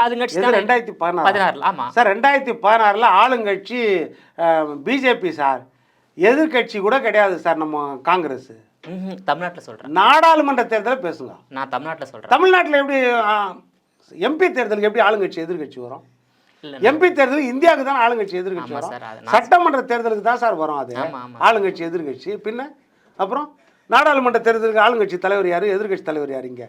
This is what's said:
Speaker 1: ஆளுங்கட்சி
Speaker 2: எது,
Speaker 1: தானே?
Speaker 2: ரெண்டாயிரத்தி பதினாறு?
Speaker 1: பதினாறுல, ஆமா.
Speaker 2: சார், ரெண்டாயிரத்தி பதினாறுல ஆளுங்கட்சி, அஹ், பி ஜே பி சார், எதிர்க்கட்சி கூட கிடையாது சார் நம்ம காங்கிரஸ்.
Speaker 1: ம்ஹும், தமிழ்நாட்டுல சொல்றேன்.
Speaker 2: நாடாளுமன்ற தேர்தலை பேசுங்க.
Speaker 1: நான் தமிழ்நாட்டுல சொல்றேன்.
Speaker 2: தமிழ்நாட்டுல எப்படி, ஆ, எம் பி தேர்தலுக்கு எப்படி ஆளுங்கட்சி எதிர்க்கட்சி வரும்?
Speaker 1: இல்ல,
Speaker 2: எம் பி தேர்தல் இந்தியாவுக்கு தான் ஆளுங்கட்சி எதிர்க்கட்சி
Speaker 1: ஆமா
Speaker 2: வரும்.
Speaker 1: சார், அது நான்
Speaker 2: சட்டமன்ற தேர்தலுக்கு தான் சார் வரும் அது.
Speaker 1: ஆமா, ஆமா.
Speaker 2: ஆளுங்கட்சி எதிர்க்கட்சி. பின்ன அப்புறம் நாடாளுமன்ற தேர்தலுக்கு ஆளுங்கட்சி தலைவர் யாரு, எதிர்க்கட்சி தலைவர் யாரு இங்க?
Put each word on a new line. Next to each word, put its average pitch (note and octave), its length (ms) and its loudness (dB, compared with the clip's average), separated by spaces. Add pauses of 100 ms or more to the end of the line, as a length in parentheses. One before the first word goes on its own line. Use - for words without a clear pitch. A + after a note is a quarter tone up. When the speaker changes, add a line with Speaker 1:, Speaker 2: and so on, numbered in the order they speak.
Speaker 1:
ஆளுங்கட்சி A#3+ 380 0
Speaker 2:
எது, G3 60 2
Speaker 1:
தானே? A#3+ 140 4
Speaker 2:
ரெண்டாயிரத்தி A3+ 420 0
பதினாறு? E3+ 260 0
Speaker 1:
பதினாறுல, F#3+ 440 2
ஆமா. D3 140 -4 (100)
Speaker 2:
சார், A3+ 180 4
ரெண்டாயிரத்தி B3+ 500 0
பதினாறுல G#3+ 440 4 (140)
ஆளுங்கட்சி, A3+ 600 0 (580)
அஹ், D#3+ 340 0 (120)
பி A3 100 -2 (100)
ஜே B3 80 4 (100)
பி F3+ 100 -2
சார், C3+ 280 -2 (580)
எதிர்க்கட்சி B3 640 2
கூட G#3+ 200 0
கிடையாது G#3 440 2
சார் E3 180 0
நம்ம D#3 140 -6 (260)
காங்கிரஸ். D#3 480 -2 (380)
Speaker 1:
ம்ஹும், F#3 360 -12
தமிழ்நாட்டுல F3 420 -6
சொல்றேன். B2 260 -16
Speaker 2:
நாடாளுமன்ற C#4 680 4 (100)
தேர்தலை A3+ 340 -2
பேசுங்க. B2+ 280 -12 (220)
Speaker 1:
நான் C3+ 180 -8
தமிழ்நாட்டுல D3 360 -8
சொல்றேன். - 240 -10
Speaker 2:
தமிழ்நாட்டுல E4 480 4
எப்படி, C#4 160 -2 (260)
ஆ, G#3 100 2 (760)
எம் B3+ 280 -4
பி F#4 60 6
தேர்தலுக்கு G#3+ 440 -2
எப்படி G#3+ 160 2
ஆளுங்கட்சி G3 380 -2
எதிர்க்கட்சி D#3+ 420 -10
வரும்? C3 180 -16 (600)
Speaker 1:
இல்ல, C#4 120 -16 (140)
Speaker 2:
எம் D#4 120 0
பி F4+ 100 6
தேர்தல் C#4 400 0
இந்தியாவுக்கு C#4 380 2
தான் C4 140 0
ஆளுங்கட்சி G#3+ 380 -2
எதிர்க்கட்சி E3+ 320 -8
Speaker 1:
ஆமா B2 60 -8
Speaker 2:
வரும். F3+ 140 -8
Speaker 1:
சார், - 160 -14
அது - 120 -18
நான் D#3+ 120 0
Speaker 2:
சட்டமன்ற C#4 480 2
தேர்தலுக்கு A3+ 480 -2
தான் A#3+ 140 -2
சார் G3+ 180 0
வரும் D3+ 200 -4
அது. B2 140 -12
Speaker 1:
ஆமா, C#3 280 -8
ஆமா. B2 160 -18
Speaker 2:
ஆளுங்கட்சி F#3+ 500 2
எதிர்க்கட்சி. E3 420 -8 (140)
பின்ன A#3+ 220 -8 (500)
அப்புறம் B3 300 -6 (440)
நாடாளுமன்ற C4 540 2
தேர்தலுக்கு A3 380 2
ஆளுங்கட்சி G#3+ 420 0
தலைவர் G3 260 0
யாரு, F3 240 -2
எதிர்க்கட்சி G3 320 -6
தலைவர் D3 260 -6
யாரு B2+ 180 -10
இங்க? A#2+ 160 -16